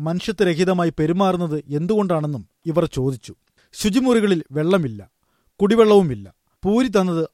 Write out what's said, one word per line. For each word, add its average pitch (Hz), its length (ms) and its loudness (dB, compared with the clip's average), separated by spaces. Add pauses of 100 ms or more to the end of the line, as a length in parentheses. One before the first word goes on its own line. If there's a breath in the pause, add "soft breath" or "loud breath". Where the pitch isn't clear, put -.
മനുഷ്യത്വരഹിതമായി 175 880 0
പെരുമാറുന്നത് 175 680 0 (160)
എന്തുകൊണ്ടാണെന്നും 165 680 -2 (240)
ഇവർ 165 200 0
ചോദിച്ചു. 131 460 -6 (420)
ശുചിമുറികളിൽ 214 640 2 (100)
വെള്ളമില്ല, 151 500 0 (600)
കുടിവെള്ളവുമില്ല. 196 640 2 (360)
പൂരി 233 260 0
തന്നത് 185 340 0 (120)